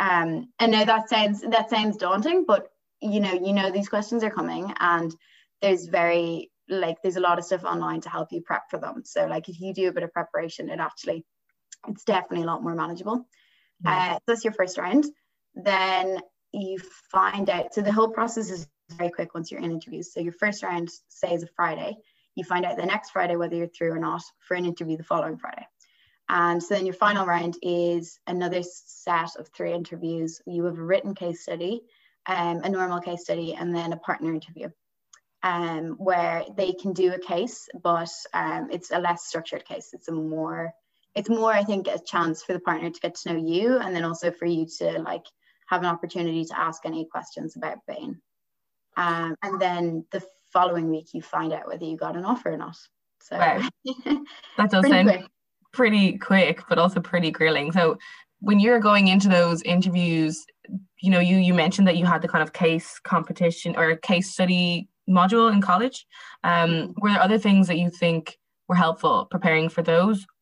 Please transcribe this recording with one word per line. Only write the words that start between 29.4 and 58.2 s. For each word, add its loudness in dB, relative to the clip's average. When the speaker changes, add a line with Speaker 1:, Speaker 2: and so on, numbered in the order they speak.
Speaker 1:
three -6
interviews. -6
You -4
have -4
a -10
written -2
case -8
study, -6
um, -2
a -2
normal -2
case -10
study, -4
and -4
then -4
a -6
partner -4
interview, -10
um, -4
where 0
they 0
can -6
do 2
a -8
case, -6
but, 0
um, -4
it's -10
a 0
less -2
structured -10
case. -14
It's -16
a -6
more, -6
it's -4
more, 2
I 0
think, -2
a -4
chance -2
for -4
the -4
partner -4
to -12
get -6
to -6
know -2
you, 2
and -4
then -2
also -2
for -8
you 0
to, -2
like, -8
have 0
an -2
opportunity -4
to -10
ask -4
any -6
questions -12
about -10
Bain. -12
Um, -2
and -6
then 0
the -6
following 2
week, -6
you -10
find -4
out -8
whether -10
you -6
got -6
an -8
offer -2
or -6
not. -10
So -8
Speaker 2:
Wow. 2
Speaker 1:
<laughs> -2
Speaker 2:
That 4
does 6
Speaker 1:
pretty 8
Speaker 2:
sound 8
Speaker 1:
quick. 2
Speaker 2:
pretty 4
quick, 2
but 4
also 4
pretty 0
grilling. 2
So 4